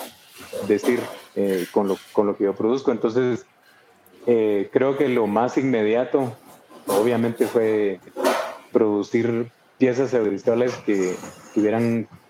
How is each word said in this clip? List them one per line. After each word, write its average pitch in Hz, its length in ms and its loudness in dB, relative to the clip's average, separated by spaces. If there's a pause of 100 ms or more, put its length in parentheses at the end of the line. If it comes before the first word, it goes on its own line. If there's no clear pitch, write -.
(680)
decir, 113 340 2 (360)
eh, 95 360 -2
con 101 160 0
lo, 92 100 -2 (140)
con 104 140 2
lo 101 100 -2
que 104 80 -2
yo 98 100 0
produzco. 131 380 0
Entonces, 120 540 -2 (800)
eh, 107 460 2
creo 135 240 2
que 143 120 0
lo 120 180 2
más 110 320 0
inmediato, 123 800 0 (500)
obviamente, 113 600 0
fue 107 540 0 (720)
producir 117 800 0 (280)
piezas 127 360 2
audiovisuales 117 600 0 (120)
que 92 280 0 (400)
tuvieran 113 540 0 (220)